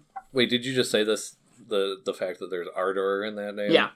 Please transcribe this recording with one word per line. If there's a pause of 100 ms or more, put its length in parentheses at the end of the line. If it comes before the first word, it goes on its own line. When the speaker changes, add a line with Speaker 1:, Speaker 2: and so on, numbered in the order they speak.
(320)
Speaker 1:
Wait,
did
you
just
say
this? (320)
The,
the
fact
that
there's
Ardor
in
that
name?
Speaker 2:
Yeah.